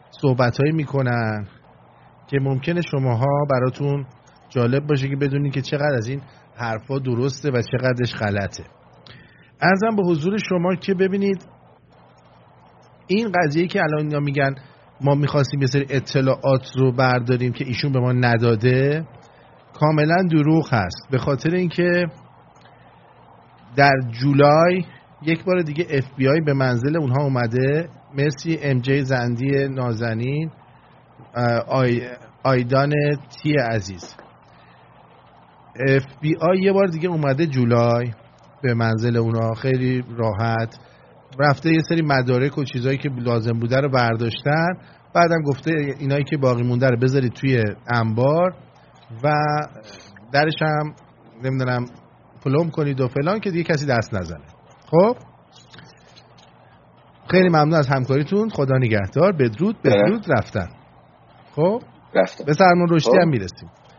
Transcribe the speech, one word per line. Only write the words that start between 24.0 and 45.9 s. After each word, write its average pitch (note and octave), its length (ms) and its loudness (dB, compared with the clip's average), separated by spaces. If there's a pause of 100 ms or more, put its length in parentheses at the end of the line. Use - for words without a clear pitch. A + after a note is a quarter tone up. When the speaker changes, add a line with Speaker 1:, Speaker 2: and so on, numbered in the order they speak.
Speaker 1:
جولای D3 640 4 (380)
یک D#3+ 220 -2
بار F3+ 180 0
دیگه D#3 280 -4
اف C#3 160 0 (120)
بی C3 100 2
آی D#3 140 4
به D3 120 0
منزل C3 440 0
اونها C#3 260 0
اومده. C3+ 680 0 (280)
مرسی D3+ 440 -2
ام C#3 180 0
جی C3+ 220 0
زندی C3 680 -2
نازنین، B2 840 -4 (840)
اه، A#2 320 0
آی-، B2 340 0 (420)
آیدان C3+ 480 2 (380)
تی - 280 -4
عزیز. G#2 580 -4 (1700)
اف C3+ 160 4 (180)
بی D3+ 200 0
آی F#3 180 2
یه F#3+ 120 2
بار G3 160 2
دیگه E3 220 -4
اومده D3+ 380 0
جولای A#2+ 640 2 (500)
به B2 120 0
منزل A#2 440 0
اونا، A2+ 360 0
خیلی B2+ 500 -2 (140)
راحت A2+ 600 -2 (600)
رفته، C#3+ 340 2
یه D#3+ 160 4
سری E3+ 120 0
مدارک C3+ 560 0
و D3 60 -4
چیزایی C3 340 -4
که C#3+ 120 -6
لازم A#2 500 -2
بوده A#2+ 220 0
رو C#3+ 80 -2
برداشتن. A#2+ 800 0 (480)
بعدم E3+ 300 4
گفته C#3+ 260 -2 (280)